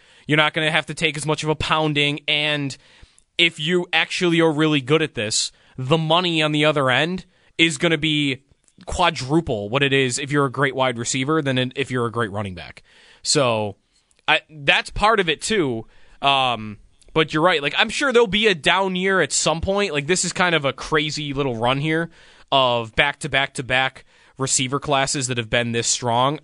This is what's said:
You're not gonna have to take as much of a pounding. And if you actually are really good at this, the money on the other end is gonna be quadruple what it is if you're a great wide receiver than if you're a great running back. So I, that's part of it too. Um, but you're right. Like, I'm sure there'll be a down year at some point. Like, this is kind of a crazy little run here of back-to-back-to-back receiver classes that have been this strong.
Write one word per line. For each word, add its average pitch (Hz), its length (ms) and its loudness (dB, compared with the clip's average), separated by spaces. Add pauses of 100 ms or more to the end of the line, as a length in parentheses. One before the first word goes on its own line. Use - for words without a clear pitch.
(260)
You're 147 120 2
not 151 160 2
gonna 156 180 0
have 160 140 0
to 156 80 -10
take 156 240 -2
as 147 80 -8
much 151 180 -2
of 156 60 -2
a 151 60 2
pounding. 147 720 0
And 147 480 -2 (600)
if 170 220 2
you 175 320 0
actually 165 480 0
are 160 120 4
really 151 280 2
good 143 220 0
at 151 140 -6
this, 107 360 -4 (260)
the 131 200 0
money 165 440 2
on 151 120 2
the 151 120 2
other 147 240 2
end 160 360 0 (320)
is 165 200 2
gonna 165 200 0
be 147 460 -2 (420)
quadruple 139 840 0
what 139 140 0
it 135 100 0
is 131 240 2
if 139 140 -6
you're 143 140 2
a 131 60 -4
great 135 240 -2
wide 131 220 0
receiver 131 440 -2
than 127 340 -2
if 135 160 -4
you're 123 140 -2
a 113 60 -4
great 110 200 -4
running 101 240 -6
back. 78 280 -16 (380)
So 110 540 0 (520)
I, 156 220 4
that's 156 400 0
part 214 300 2
of 180 100 0
it 147 120 -2
too. 135 440 -2 (360)
Um, 123 560 0 (360)
but 156 200 0
you're 156 100 2
right. 170 180 4
Like, 143 160 -2
I'm 214 120 2
sure 269 240 0
there'll 233 140 6
be 208 200 0
a 196 80 4
down 180 400 0
year 190 260 0
at 143 120 0
some 165 280 0
point. 196 320 -2
Like, 143 140 -4
this 180 160 0
is 175 80 -4
kind 180 240 2
of 147 80 0
a 135 80 0
crazy 151 640 -4
little 135 240 -2
run 120 240 0
here 160 280 -2 (420)
of 120 440 2
back-to-back-to-back 135 1080 -2 (320)
receiver 131 420 -2
classes 135 480 0
that 127 100 -2
have 110 120 -6
been 120 220 0
this 117 160 -2
strong. 127 560 0